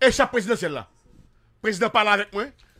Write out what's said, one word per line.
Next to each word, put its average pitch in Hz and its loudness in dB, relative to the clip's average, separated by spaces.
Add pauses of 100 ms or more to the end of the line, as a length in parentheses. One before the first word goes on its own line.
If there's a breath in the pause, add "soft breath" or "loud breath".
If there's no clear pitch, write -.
echap 262 4
prezidansyèl 196 -2
la. 113 -10 (800)
Prezidan 214 -2
pale 214 4
avèk 202 -2
mwen, 226 -4 (300)